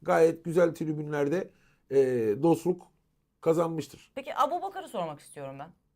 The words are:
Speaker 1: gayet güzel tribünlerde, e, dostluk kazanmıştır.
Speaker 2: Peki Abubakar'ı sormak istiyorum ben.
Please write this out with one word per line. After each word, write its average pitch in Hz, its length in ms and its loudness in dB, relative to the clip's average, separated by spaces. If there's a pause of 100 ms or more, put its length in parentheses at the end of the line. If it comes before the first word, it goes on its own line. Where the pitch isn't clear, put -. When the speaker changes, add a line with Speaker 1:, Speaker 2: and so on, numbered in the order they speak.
Speaker 1:
gayet 165 420 4
güzel 170 300 2
tribünlerde, 147 760 -2 (400)
e, 135 60 2 (460)
dostluk 165 440 0 (540)
kazanmıştır. 165 760 -2
Speaker 2:
Peki 269 220 -12
Abubakar'ı 330 520 -2
sormak 165 320 -8
istiyorum 139 380 -14
ben. 143 100 -14 (260)